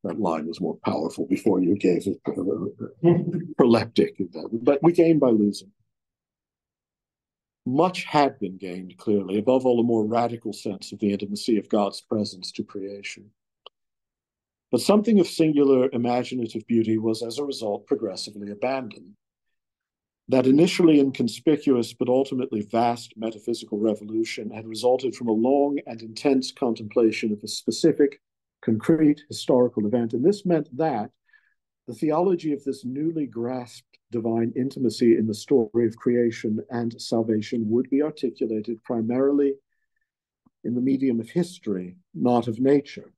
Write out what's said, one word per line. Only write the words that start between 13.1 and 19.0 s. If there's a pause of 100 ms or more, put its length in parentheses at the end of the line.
But
something
of
singular
imaginative
beauty
was,
as
a
result,
progressively
abandoned. (1160)